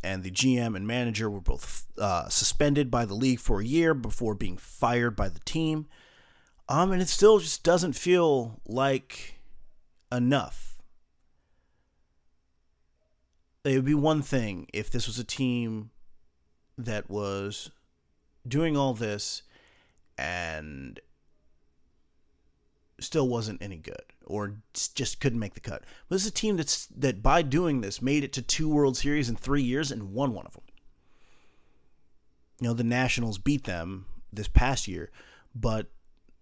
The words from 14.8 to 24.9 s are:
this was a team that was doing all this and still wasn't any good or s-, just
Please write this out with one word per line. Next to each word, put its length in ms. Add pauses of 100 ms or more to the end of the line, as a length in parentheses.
this 160
was 100
a 60
team 680 (840)
that 340
was 640 (720)
doing 300
all 180
this 480 (720)
and 840 (2000)
still 280
wasn't 340
any 140
good 260 (240)
or 300 (180)
s-, 140
just 320